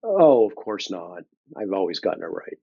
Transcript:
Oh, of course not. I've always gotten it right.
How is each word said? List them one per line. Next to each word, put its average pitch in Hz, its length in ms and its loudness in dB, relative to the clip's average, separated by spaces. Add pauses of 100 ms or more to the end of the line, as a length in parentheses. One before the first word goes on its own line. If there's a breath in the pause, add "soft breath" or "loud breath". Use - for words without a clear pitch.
Oh, 160 440 6
of 98 80 -4
course - 340 -8
not. 87 340 -12 (320)
I've 98 180 -6
always 92 260 -2
gotten - 240 -4
it 82 40 -10
right. - 360 -10